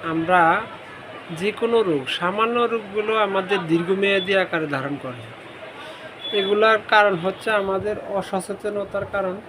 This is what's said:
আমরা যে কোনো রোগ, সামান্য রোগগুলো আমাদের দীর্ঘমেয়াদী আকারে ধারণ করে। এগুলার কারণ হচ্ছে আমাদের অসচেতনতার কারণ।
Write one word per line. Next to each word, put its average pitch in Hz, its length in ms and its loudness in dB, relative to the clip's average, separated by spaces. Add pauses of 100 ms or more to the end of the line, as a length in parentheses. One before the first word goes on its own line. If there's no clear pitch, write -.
(120)
আমরা 165 300 4 (960)
যে 196 100 0 (100)
কোনো 233 180 2 (120)
রোগ, 143 140 2 (160)
সামান্য 214 360 2 (180)
রোগগুলো 214 400 -2 (140)
আমাদের 196 320 0 (120)
দীর্ঘমেয়াদী 190 640 2 (100)
আকারে 160 320 -2
ধারণ 139 280 -2
করে। 123 180 -10 (1160)
এগুলার 208 400 4 (140)
কারণ 208 200 8 (120)
হচ্ছে 190 240 -2 (120)
আমাদের 196 340 -2 (220)
অসচেতনতার 196 960 -4
কারণ। 190 220 -2 (140)